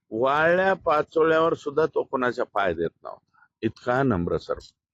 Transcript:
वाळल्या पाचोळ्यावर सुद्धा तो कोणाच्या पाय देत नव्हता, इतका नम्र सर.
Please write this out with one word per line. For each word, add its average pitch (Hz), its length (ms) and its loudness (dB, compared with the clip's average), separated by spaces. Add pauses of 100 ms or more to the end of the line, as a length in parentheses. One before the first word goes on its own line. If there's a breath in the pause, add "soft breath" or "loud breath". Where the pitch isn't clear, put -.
(100)
वाळल्या 160 640 2
पाचोळ्यावर 160 800 2
सुद्धा 151 320 -2
तो 143 160 -2
कोणाच्या 123 420 -2
पाय 98 300 -2
देत 82 160 -4 (140)
नव्हता, - 320 -18 (260 soft breath)
इतका 123 400 -2
नम्र 87 340 0
सर. - 180 -6 (400)